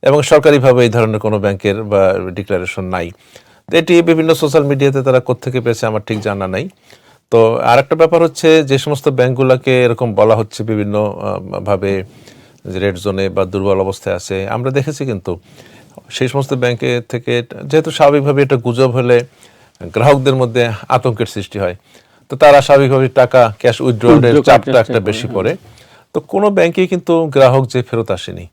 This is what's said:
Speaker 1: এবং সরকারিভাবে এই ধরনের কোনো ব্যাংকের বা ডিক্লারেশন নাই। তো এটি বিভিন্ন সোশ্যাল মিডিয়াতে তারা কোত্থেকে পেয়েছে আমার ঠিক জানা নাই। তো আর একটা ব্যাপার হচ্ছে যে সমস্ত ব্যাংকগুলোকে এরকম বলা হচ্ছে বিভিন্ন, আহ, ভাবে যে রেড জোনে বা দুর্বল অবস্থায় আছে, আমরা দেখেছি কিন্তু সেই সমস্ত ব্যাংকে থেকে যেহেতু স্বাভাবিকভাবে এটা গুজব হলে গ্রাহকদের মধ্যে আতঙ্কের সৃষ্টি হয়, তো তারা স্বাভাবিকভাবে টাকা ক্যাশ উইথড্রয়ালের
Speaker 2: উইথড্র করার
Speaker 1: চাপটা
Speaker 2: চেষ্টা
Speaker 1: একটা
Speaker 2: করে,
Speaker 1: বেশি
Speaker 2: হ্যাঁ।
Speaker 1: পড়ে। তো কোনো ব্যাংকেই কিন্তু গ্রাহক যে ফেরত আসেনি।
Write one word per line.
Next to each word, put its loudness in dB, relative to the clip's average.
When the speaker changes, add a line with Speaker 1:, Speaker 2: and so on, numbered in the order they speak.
Speaker 1:
এবং 4
সরকারিভাবে 4
এই 4
ধরনের 0
কোনো -2
ব্যাংকের -2
বা 0
ডিক্লারেশন -6
নাই। -8
তো 2
এটি 2
বিভিন্ন 2
সোশ্যাল 0
মিডিয়াতে 0
তারা 2
কোত্থেকে -6
পেয়েছে -4
আমার -4
ঠিক -6
জানা -6
নাই। -6
তো 4
আর 2
একটা -2
ব্যাপার 2
হচ্ছে 2
যে 0
সমস্ত -4
ব্যাংকগুলোকে 0
এরকম -2
বলা 2
হচ্ছে -6
বিভিন্ন, -4
আহ, -8
ভাবে -4
যে -8
রেড -2
জোনে -4
বা -2
দুর্বল -2
অবস্থায় -6
আছে, -8
আমরা -6
দেখেছি -6
কিন্তু -8
সেই -4
সমস্ত -4
ব্যাংকে -2
থেকে -4
যেহেতু 0
স্বাভাবিকভাবে 2
এটা 0
গুজব -2
হলে 0
গ্রাহকদের 2
মধ্যে -2
আতঙ্কের -2
সৃষ্টি -10
হয়, -4
তো -8
তারা 8
স্বাভাবিকভাবে 4
টাকা 4
ক্যাশ 0
উইথড্রয়ালের 2
Speaker 2:
উইথড্র 4
করার -4
Speaker 1:
চাপটা 4
Speaker 2:
চেষ্টা 2
Speaker 1:
একটা -2
Speaker 2:
করে, 2
Speaker 1:
বেশি -4
Speaker 2:
হ্যাঁ। -10
Speaker 1:
পড়ে। -2
তো -2
কোনো -2
ব্যাংকেই 0
কিন্তু -2
গ্রাহক 2
যে -4
ফেরত -6
আসেনি। -10